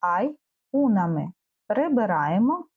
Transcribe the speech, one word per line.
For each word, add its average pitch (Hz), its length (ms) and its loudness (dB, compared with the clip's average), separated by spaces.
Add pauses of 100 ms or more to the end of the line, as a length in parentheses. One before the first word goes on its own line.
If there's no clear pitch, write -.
hay 190 340 -2 (380)
una 254 340 2
ми 160 240 -4 (360)
прибираємо 226 1000 0 (120)